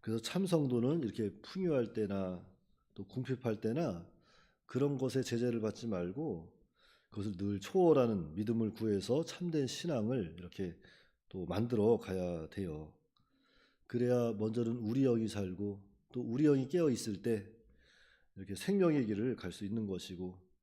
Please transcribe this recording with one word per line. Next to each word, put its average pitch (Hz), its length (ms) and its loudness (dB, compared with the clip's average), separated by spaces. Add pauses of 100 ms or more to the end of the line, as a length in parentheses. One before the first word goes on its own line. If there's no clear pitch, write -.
그래서 110 200 -2
참 185 260 0
성도는 143 560 4
이렇게 107 260 0 (120)
풍요할 151 520 0
때나 95 500 -2 (520)
또 98 100 -10
궁핍할 123 560 -4
때나 131 460 -2 (580)
그런 139 320 0
것에 127 240 0
제재를 117 400 0
받지 107 240 -4
말고 95 680 -4 (600)
그것을 101 260 -4
늘 98 220 -2
초월하는 117 760 4
믿음을 107 380 0
구해서 110 520 0
참된 160 440 -2
신앙을 113 720 -2
이렇게 87 360 -8 (540)
또 92 160 -8
만들어 110 540 2
가야 87 500 -4
돼요. 78 420 -8 (920)
그래야 120 480 2
먼저는 113 440 0
우리 117 240 0
영이 117 260 4
살고 101 520 -4 (320)
또 123 100 -6
우리 120 240 0
영이 135 240 4
깨어 170 200 4
있을 110 320 -2
때 110 260 -2 (880)
이렇게 95 200 -8
생명의 170 500 2
길을 107 300 0
갈 90 160 -8
수 104 140 -10
있는 107 200 -2
것이고 92 560 -8 (220)